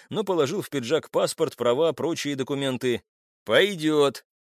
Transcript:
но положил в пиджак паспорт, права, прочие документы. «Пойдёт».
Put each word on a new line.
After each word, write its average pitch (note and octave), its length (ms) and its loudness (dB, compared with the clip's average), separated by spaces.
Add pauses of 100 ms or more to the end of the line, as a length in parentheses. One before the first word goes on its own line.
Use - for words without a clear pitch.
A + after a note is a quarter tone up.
но G3+ 140 -4
положил E3+ 400 0
в - 80 -16
пиджак C#3 400 -2
паспорт, D#3+ 440 -2
права, B2+ 380 2
прочие C#3+ 420 -4
документы. C3 680 -2 (420)
«Пойдёт». D3+ 800 2 (300)